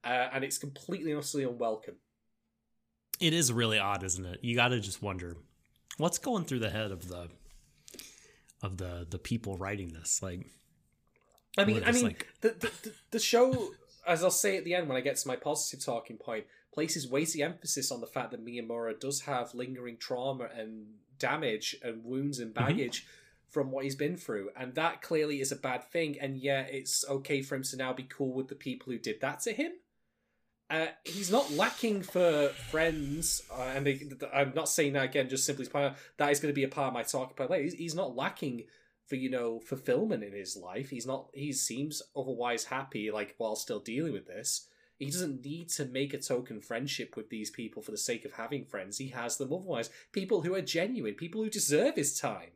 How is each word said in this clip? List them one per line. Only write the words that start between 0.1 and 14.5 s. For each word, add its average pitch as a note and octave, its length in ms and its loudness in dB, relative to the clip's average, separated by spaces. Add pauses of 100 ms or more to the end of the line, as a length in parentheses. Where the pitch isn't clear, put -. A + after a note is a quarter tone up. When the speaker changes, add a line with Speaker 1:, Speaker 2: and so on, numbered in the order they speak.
Speaker 1:
and C3+ 120 0
it's C#3+ 140 -4
completely D3 540 -4
and D3 80 0
utterly C#3+ 240 0
unwelcome. A#2 520 0 (1200)
Speaker 2:
It E3 120 6
is D#3 200 4
really A2+ 260 4
odd, G2 240 2
isn't F#2 240 -4
it? F2+ 160 -10
You A#2+ 140 0
gotta B2 240 6
just G2 200 -6
wonder F2+ 360 -4 (600)
what's E3+ 220 2
going A3 260 0
through C3 140 -2
the A2 120 2
head G#2+ 200 -2
of F2+ 180 -8
the, F2 200 -10 (1300)
of F#2+ 160 -4
the, F2 300 -6
the F#2 100 -6
people G2+ 380 -2
writing F#2+ 360 -4
this. E2 280 -2
Like, F2+ 240 -6 (1120)
Speaker 1:
I G3+ 80 8
mean, G#3+ 120 6
Speaker 2:
we're A3 60 4
Speaker 1:
I - 100 4
Speaker 2:
just B3 60 8
Speaker 1:
mean, B3 80 6
Speaker 2:
like - 200 -2 (140)
Speaker 1:
the, A3 80 6
the, A3 240 0 (100)
the, A3 100 -12 (200)
the A3+ 80 0
show, A#3+ 500 6 (380)
as E3+ 160 6
I'll F#3 80 8
say G3 240 4